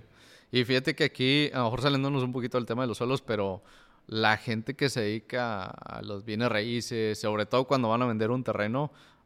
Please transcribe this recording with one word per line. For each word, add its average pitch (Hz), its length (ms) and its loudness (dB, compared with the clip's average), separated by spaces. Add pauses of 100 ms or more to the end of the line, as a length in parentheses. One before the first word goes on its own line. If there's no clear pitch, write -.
(520)
Y 123 140 4
fíjate 131 300 2
que 156 100 2
aquí, 139 480 2
a 131 60 -2
lo 123 60 2
mejor 117 160 0
saliéndonos 139 420 2
un 123 100 -2
poquito 123 240 -2
del 120 80 0
tema 120 180 -2
de 127 60 0
los 104 80 -4
suelos, 127 240 0
pero 98 420 -2 (440)
la 110 300 4
gente 113 380 -4
que 139 140 0
se 123 120 -4
dedica 110 600 -4
a - 380 -12
los 104 240 -10
bienes 113 240 0
raíces, 110 680 -2
sobre 107 260 0
todo 127 200 2
cuando 131 240 2
van 117 120 4
a 127 40 2
vender 110 240 0
un 127 140 0
terreno, 110 480 -2 (340)